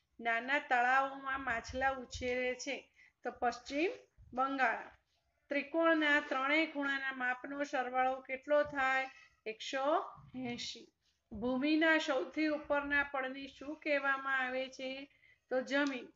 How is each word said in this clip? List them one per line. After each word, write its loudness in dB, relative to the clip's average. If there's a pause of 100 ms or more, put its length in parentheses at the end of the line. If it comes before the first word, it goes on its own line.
(200)
નાના 0
તળાવોમાં 2
માછલા 0
ઉછેરે -2
છે? -8 (320)
તો -4
પશ્ચિમ -2 (420)
બંગાળ. 0 (580)
ત્રિકોણના 4
ત્રણેય 2
ખૂણાના -4
માપનો -4
સરવાળો 0
કેટલો 0
થાય? 0 (360)
એકસો 0 (320)
એંશી. -8 (400)
ભૂમિના 2
સૌથી 0
ઉપરના 0
પડને -4
શું -12
કહેવામાં 0
આવે -2
છે? -10 (400)
તો 2
જમીન. 0